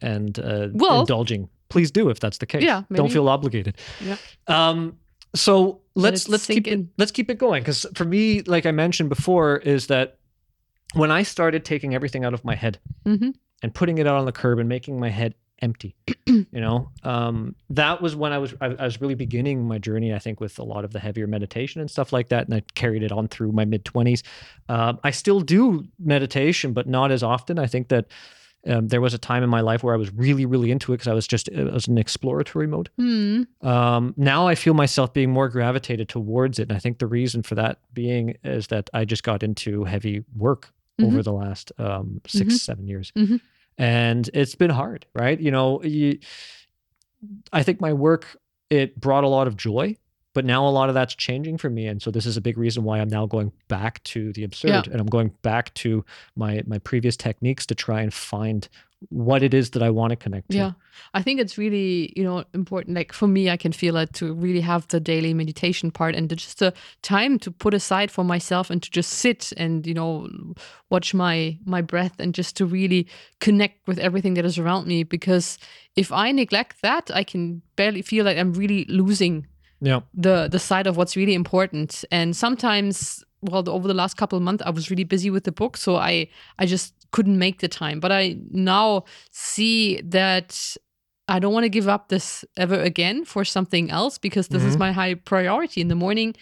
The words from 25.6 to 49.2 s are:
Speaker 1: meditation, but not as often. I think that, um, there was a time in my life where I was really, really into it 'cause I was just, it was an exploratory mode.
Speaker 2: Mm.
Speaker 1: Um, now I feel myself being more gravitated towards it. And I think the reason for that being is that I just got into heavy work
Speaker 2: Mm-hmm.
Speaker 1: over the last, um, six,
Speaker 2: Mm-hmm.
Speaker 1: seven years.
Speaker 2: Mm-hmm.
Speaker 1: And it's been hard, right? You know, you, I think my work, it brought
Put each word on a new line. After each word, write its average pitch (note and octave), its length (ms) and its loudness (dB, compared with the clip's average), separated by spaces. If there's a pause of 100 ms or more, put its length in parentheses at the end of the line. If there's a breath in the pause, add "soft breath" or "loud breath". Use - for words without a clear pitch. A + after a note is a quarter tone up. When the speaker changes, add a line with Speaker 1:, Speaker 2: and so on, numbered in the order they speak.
Speaker 1:
meditation, C#3+ 760 0
but A#2+ 140 -2
not C3 240 2
as B2+ 100 2
often. B2 380 -2
I C3+ 80 0
think B2 220 -2
that, A#2+ 180 2 (600 loud breath)
um, A2+ 200 2
there A#2+ 140 2
was B2 120 2
a A#2 60 -6
time B2 240 0
in B2 80 4
my A#2 100 4
life A2+ 220 2
where A#2+ 100 2
I A2+ 40 2
was G#2 140 -2
really, C3 360 2
really B2 240 2
into C3 220 0
it B2 60 -2
'cause - 80 -6
I A2+ 60 2
was A2 140 0
just, - 220 -2
it C#3+ 220 -2
was - 160 -2
an A#2+ 120 4
exploratory C#3+ 680 -2
mode. D#3 220 -4 (100)
Speaker 2:
Mm. A#3 460 0 (180)
Speaker 1:
Um, B2 540 2
now C#3+ 300 4
I E3+ 80 4
feel D#3+ 180 4
myself C#3 400 2
being C3 180 2
more C3 160 2
gravitated A#2+ 600 -2
towards A#2+ 480 -2
it. G#2+ 120 -2
And A2 40 -2
I G2 60 -2
think A#2+ 180 -4
the A#2+ 100 -2
reason A#2+ 360 -2
for - 120 -6
that A2 240 -2 (140)
being A#2+ 500 -2
is B2+ 240 -4
that G#2 280 -4
I A2+ 100 0
just G#2+ 180 -4
got G#2+ 200 0
into G#2 400 -2
heavy G#2 400 -4 (120)
work A2+ 360 0 (280)
Speaker 2:
Mm-hmm. A3 140 6
Speaker 1:
over B3+ 100 2
the G#2+ 100 -2
last, G2+ 460 -8
um, G2+ 480 -6
six, G3 260 0
Speaker 2:
Mm-hmm. - 40 2
Speaker 1:
seven G2 300 -6
years. G2 300 -8
Speaker 2:
Mm-hmm. G#3+ 200 4 (400 soft breath)
Speaker 1:
And A#2 560 2
it's C#3 220 0
been F3 140 4
hard, C3+ 360 -2 (100)
right? B2+ 240 0
You D#3 100 0
know, C3 320 2
you, D3+ 380 0 (1300 loud breath)
I D#3 100 2
think - 180 0
my D#3 120 0
work, D#3 440 2 (320)
it C3+ 300 0
brought C3+ 240 2